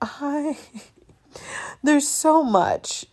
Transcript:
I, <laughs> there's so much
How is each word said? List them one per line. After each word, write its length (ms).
I, 560
<laughs> 640
there's 260
so 340
much 720